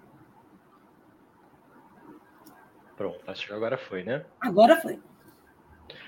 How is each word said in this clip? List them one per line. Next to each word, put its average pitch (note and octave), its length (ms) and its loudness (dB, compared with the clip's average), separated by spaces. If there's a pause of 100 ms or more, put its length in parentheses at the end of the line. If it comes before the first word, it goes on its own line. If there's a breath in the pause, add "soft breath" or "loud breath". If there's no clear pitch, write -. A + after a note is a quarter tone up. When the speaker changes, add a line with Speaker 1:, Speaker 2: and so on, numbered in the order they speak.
(3000)
Speaker 1:
Pronto, F2+ 340 -10
acho - 160 -10
que G2+ 60 -14
agora A2+ 260 -4
foi, F#2 240 -8
né? B2+ 220 -6 (160)
Speaker 2:
Agora A#3 400 8
foi. - 200 -8 (1080 soft breath)